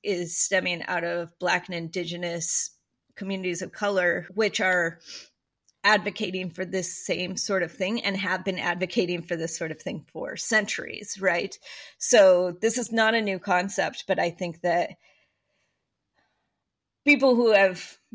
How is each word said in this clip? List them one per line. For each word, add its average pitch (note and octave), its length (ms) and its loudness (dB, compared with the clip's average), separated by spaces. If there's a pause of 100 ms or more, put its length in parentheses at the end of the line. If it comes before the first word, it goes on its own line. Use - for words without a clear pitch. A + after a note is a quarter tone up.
is F3 340 -4
stemming F3+ 500 0
out E3+ 160 -2
of E3+ 360 -6
Black F3 280 0
and F3+ 80 -8
Indigenous E3+ 960 -6 (440)
communities F#3 460 -4
of - 100 -8
color, F3+ 640 0
which G#3 260 0
are F3+ 400 0 (840)
advocating F#3+ 640 0
for F#3+ 160 -8
this F#3 400 -6
same F3+ 320 -4
sort F#3+ 260 -2
of E3 80 -4
thing G3+ 300 -4
and G3 160 -2
have F#3 260 -4
been F3+ 160 -4
advocating F3 640 -2
for E3+ 160 -4
this D#3+ 200 -6
sort D#3+ 140 -6
of D3+ 100 -12
thing - 300 -10
for - 240 -10
centuries, - 840 -4
right? F#3 360 0 (400)
So F3+ 640 6
this A3+ 160 0
is A#3 140 -4
not A3+ 220 4
a A3+ 80 2
new G3 180 -2
concept, F3+ 680 0
but F3+ 120 2
I F3 100 2
think E3+ 320 -8
that F3 360 0 (2000)
people C4+ 300 6
who A#3 180 6
have F#3+ 440 4 (180)